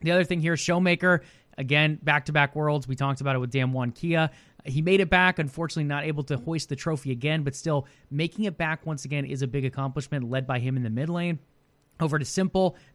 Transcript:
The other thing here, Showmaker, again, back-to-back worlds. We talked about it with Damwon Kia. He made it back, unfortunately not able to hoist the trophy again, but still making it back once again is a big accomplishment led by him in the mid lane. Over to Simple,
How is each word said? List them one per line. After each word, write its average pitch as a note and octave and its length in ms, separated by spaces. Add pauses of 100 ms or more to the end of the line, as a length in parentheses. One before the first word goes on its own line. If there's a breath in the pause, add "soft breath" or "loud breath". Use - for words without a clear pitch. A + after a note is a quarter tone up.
The D#3+ 100
other F3+ 120
thing E3+ 180
here, E3 140
Showmaker, F3 640 (360 loud breath)
again, D3 440
back-to-back D3 540
worlds. D3 320
We C3 80
talked C#3 260
about C3+ 140
it B2+ 40
with B2 120
Damwon B2+ 420
Kia. E3 380 (340 loud breath)
He C#3+ 160
made F#3+ 200
it F3+ 100
back, F#3 260
unfortunately D#3 460
not C#3+ 200
able D3+ 220
to C#3 120
hoist D#3+ 300
the C#3 80
trophy C#3 360
again, D3 320
but C#3 120
still D3 300 (240 loud breath)
making E3+ 360
it F#3 120
back D#3+ 300
once D3+ 180
again C#3+ 200
is C3+ 180
a C#3 40
big C3 180
accomplishment C3+ 640
led B2+ 180
by C3 100
him C3 200
in B2 60
the A#2 60
mid B2+ 200
lane. F3 280 (640)
Over D#3 180
to D3 80
Simple, F#3+ 500 (200 loud breath)